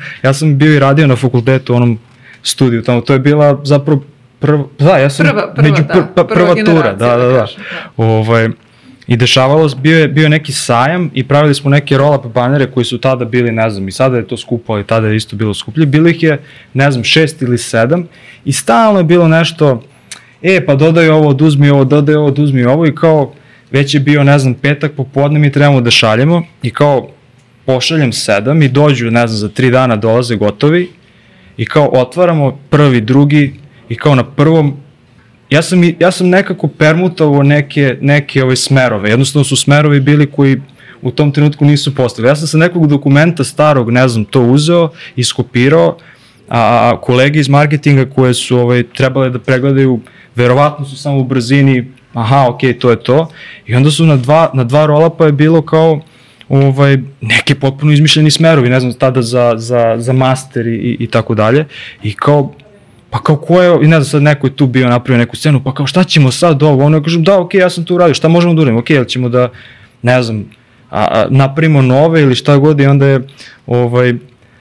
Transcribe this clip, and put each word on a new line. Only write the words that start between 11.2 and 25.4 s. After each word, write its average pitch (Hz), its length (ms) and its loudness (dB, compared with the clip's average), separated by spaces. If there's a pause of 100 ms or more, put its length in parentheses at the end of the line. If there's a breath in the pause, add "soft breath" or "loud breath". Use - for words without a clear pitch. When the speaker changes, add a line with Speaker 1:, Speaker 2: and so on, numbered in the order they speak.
Speaker 1:
pravili 147 300 2
smo 139 160 -4
neke 139 280 0
roll-up 135 340 0
banere 127 340 0
koji 131 180 -4
su 123 140 -6
tada 131 260 -2
bili, 120 280 -2
ne 110 180 -2
znam, 98 180 -8
i 95 40 -10
sada 131 240 0
je 113 100 -4
to 120 100 -10
skupo, 117 360 -8
ali 104 140 -4
tada 113 220 0
je 107 80 0
isto 110 200 -8
bilo 104 180 -2
skuplje. 151 320 -4
Bilo 151 220 2
ih 170 140 -2
je, 151 160 0 (360 loud breath)
ne 139 160 0
znam, 123 140 -2
šest 156 380 -2
ili 120 160 -2
sedam 135 500 -2 (360 loud breath)
i - 80 -4
stalno 214 480 0
je 175 40 0
bilo 170 240 2
nešto, 160 540 0 (600 loud breath)
"E, 175 240 0
pa 147 80 0
dodaj 160 340 2
ovo, 156 200 2
oduzmi 143 420 2
ovo, 139 140 2
dodaj 147 300 2
ovo, 151 120 0
oduzmi 139 380 0
ovo", 147 220 0
i 147 80 0
kao, 156 380 0 (380 soft breath)
već 139 240 -2
je - 60 0
bio, 143 240 2
ne 143 140 4
znam, 131 160 0
petak 143 380 -4
popodne, 143 460 -2
mi 147 140 2